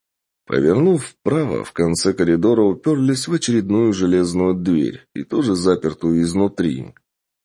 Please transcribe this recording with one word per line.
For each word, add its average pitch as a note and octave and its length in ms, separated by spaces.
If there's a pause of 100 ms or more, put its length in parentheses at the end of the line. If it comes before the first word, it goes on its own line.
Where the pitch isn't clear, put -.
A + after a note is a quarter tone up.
(520)
Повернув B2+ 520
вправо, C#3+ 600
в - 80
конце E2+ 400
коридора F#2 500
уперлись C3 680
в E3 40
очередную A2+ 600
железную F2+ 600
дверь, F2 600
и - 80
тоже A#2+ 320
запертую E2+ 680
изнутри. E2+ 720 (500)